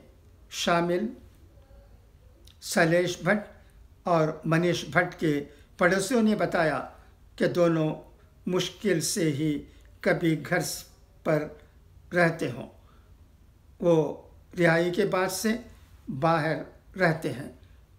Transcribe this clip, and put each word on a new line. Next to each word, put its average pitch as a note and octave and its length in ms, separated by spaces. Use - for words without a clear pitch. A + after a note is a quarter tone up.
शामिल F3 560
शैलेश F3 600
भट्ट - 840
और D#3+ 400
मनीष E3+ 420
भट्ट F3 240
के D3+ 260
पड़ोसियों F#3+ 420
ने G#3+ 140
बताया D#3+ 420
कि F3+ 120
दोनों D#3+ 440
मुश्किल F3+ 540
से D#3+ 300
ही D3+ 200
कभी E3 320
घर D#3+ 260
पर D#3 140
रहते E3 360
हों, - 180
वो E3+ 160
रिहाई E3+ 380
के G3 160
बाद F#3 240
से A3 280
बाहर D#3 560
रहते E3 320
हैं। A#2+ 200